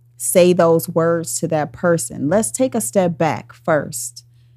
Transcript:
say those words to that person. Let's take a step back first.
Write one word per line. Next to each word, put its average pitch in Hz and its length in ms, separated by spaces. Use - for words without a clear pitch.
say 180 380
those 165 340
words 170 480
to 165 140
that 151 240
person. 165 560
Let's 214 220
take 262 220
a 233 60
step 180 380
back 151 340
first. - 760